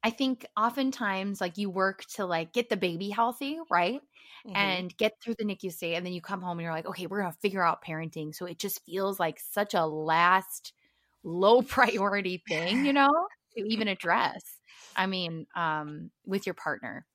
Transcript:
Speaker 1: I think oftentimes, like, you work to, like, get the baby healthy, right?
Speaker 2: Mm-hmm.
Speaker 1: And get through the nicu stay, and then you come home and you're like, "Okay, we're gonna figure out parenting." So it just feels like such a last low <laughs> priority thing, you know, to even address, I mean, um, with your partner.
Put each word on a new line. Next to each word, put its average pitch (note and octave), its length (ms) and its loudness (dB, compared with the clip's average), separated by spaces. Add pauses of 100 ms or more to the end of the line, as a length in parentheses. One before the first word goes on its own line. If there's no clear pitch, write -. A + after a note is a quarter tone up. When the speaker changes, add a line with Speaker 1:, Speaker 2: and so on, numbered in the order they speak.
Speaker 1:
I A3+ 80 2
think C4 340 0 (120)
oftentimes, G#3+ 840 0
like, F3+ 160 -2
you G3+ 140 -2
work F#3+ 340 2 (120)
to, G3+ 100 -2
like, E3 260 -2
get A#3 160 0
the G#3+ 80 0
baby F3+ 320 -2
healthy, B3 500 -2 (120)
right? F#3 300 0 (460)
Speaker 2:
Mm-hmm. G3+ 100 -6
Speaker 1:
And F#3 420 0
get G#3+ 240 2
through A3+ 160 -4
the A3 80 -4
nicu F#3+ 240 -4
stay, E3+ 240 -4
and F3 100 -2
then F3+ 80 -6
you F3 80 -6
come F#3+ 220 -8
home F3 160 -4
and E3+ 60 -6
you're E3 100 -4
like, E3 100 -4
"Okay, F3+ 220 -8
we're G3+ 160 -2
gonna F3 180 -4
figure F#3+ 240 0
out - 180 2
parenting." D#3 520 -8
So F#3 100 -10
it E3+ 140 -10
just - 260 -8
feels F#3+ 340 -2
like E3 220 -2
such - 320 -4
a E3 140 4
last D#3+ 880 2 (480)
low G3 400 6
<laughs> - 0 -
priority G3+ 840 2
thing, F3 380 0
you C#4+ 80 4
know, C#4 160 6 (480)
to G#3 100 -4
even A3 220 0
address, F3 540 0 (520)
I F#3 120 2
mean, E3+ 400 -4 (100)
um, D#3 540 -4 (160)
with F#3+ 200 -2
your F3+ 80 -4
partner. - 600 -8